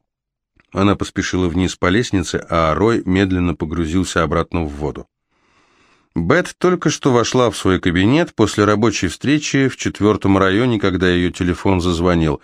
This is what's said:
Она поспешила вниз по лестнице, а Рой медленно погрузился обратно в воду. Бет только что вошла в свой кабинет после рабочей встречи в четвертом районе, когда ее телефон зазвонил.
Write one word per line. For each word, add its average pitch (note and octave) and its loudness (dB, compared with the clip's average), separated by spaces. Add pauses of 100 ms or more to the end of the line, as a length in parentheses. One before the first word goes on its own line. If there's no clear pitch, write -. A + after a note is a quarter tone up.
(720)
Она G2 2
поспешила F#2 -2
вниз E2+ -2
по F2+ -2
лестнице, G2 -2
а D#2+ 0
Рой G#2 0
медленно F#2 0
погрузился E2+ -2
обратно E2 -2
в D2+ -6
воду. C#2+ -8 (1080)
Бет B2+ -2
только F3 0
что C3+ 0
вошла A#2+ 2
в - -12
свой F#2 0
кабинет G#2 2
после G#2 2
рабочей G#2 0
встречи C3+ -2
в - -6
четвертом G2 2
районе, G2+ 2
когда F#2 0
ее F2+ 2
телефон F2+ 0
зазвонил. E2+ 0